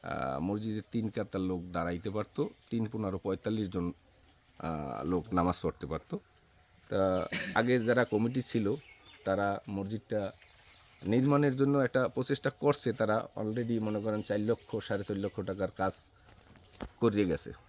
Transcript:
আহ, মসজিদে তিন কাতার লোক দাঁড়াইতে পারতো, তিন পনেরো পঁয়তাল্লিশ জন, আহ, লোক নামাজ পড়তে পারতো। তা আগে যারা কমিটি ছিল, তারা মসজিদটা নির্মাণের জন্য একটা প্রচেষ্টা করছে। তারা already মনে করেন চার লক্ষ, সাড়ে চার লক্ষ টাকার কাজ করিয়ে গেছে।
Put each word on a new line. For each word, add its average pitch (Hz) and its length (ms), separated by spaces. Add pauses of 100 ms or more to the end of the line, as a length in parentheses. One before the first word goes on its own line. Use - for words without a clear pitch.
আহ, 67 360
মসজিদে 107 420 (100)
তিন 110 180
কাতার 98 320
লোক 92 200 (100)
দাঁড়াইতে 87 380
পারতো, 107 400 (200)
তিন 113 220
পনেরো 101 260
পঁয়তাল্লিশ 101 520
জন, 87 240 (640)
আহ, 71 440
লোক 87 300
নামাজ 87 280
পড়তে - 240
পারতো। - 340 (680)
তা 95 380 (280)
আগে 120 240
যারা 117 260
কমিটি 120 360
ছিল, 110 320 (520)
তারা 101 340 (100)
মসজিদটা 101 600 (760)
নির্মাণের 135 500
জন্য 139 220
একটা 131 300
প্রচেষ্টা - 420
করছে। 143 440
তারা 110 420
already 113 460
মনে 107 180
করেন 107 220
চার 104 180
লক্ষ, 110 380
সাড়ে 101 260
চার 101 140
লক্ষ 98 240
টাকার 95 260 (100)
কাজ 95 160 (1040)
করিয়ে 104 260
গেছে। 82 260 (180)